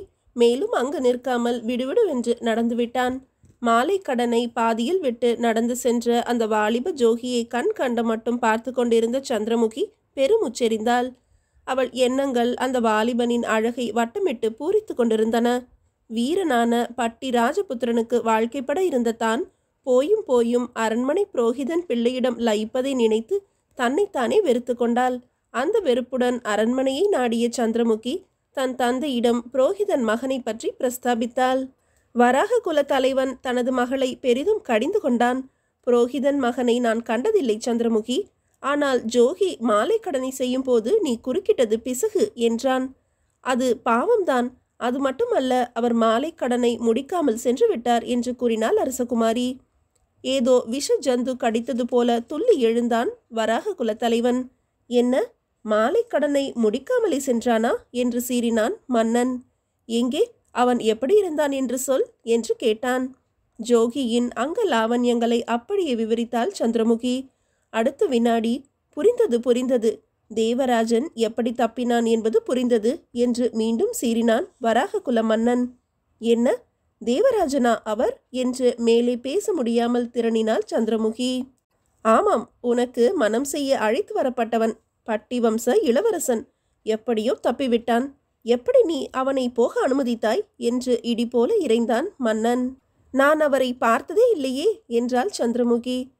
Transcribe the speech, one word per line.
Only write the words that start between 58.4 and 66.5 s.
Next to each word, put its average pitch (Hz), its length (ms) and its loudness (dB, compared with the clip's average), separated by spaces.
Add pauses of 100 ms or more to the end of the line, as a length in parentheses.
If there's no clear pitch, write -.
மன்னன். 240 460 0 (560)
"எங்கே, 247 360 0 (260)
அவன் 247 360 0
எப்படி 220 300 0
இருந்தான் 311 360 0
என்று 262 260 -4
சொல்," 277 300 -2 (160)
என்று 233 320 0
கேட்டான். 254 500 -2 (520)
ஜோகியின் 240 760 0
அங்க 320 300 -4
லாவண்யங்களை 240 800 0
அப்படியே 294 500 -2
விவரித்தாள் 233 640 -2